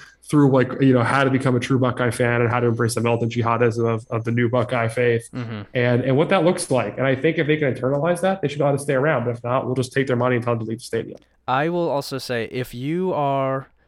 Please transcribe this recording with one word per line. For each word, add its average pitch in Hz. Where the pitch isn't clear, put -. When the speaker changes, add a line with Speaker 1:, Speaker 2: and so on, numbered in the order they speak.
Speaker 1:
through, 143
like, 127
you 135
know, 123
how 135
to 135
become 131
a 120
true 131
Buckeye 123
fan 120
and 113
how 120
to 120
embrace 113
the 113
militant 117
jihadism 117
of, 113
of 113
the 117
new 120
Buckeye 123
faith 117
Speaker 2:
Mm-hmm. 113
Speaker 1:
and, 123
and 127
what 156
that 190
looks 180
like. 110
And 127
I 135
think 160
if 156
they 151
can 147
internalize 143
that, 190
they 147
should 143
know 143
how 139
to 139
stay 143
around. 131
But 117
if -
not, 127
we'll 123
just 123
take 139
their 127
money 123
and 117
tell 120
them 113
to 110
leave 113
the -
stadium. -
Speaker 2:
I 135
will 170
also 139
say, 117
if 127
you 165
are 135